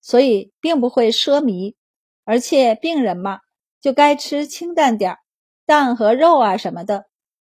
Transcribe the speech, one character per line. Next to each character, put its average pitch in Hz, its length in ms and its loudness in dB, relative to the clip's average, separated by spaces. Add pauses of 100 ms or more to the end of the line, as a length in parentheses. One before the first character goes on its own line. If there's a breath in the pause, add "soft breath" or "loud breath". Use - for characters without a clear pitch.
所 - 200 0
以 226 400 0
并 320 200 -2
不 240 80 -2
会 233 220 0
奢 285 320 0
靡。 196 320 -6 (500)
而 226 140 -2
且 247 380 2
病 320 260 -4
人 185 140 -2
嘛， 190 240 -10 (400)
就 277 120 -2
该 294 220 4
吃 285 320 -6
清 339 260 -12
淡 285 240 0
点 208 140 -4
儿， - 80 -14 (480)
蛋 277 300 2
和 226 180 2
肉 311 240 4
啊 202 180 2
什 175 160 -8
么 170 120 -12
的， 202 220 -6 (360)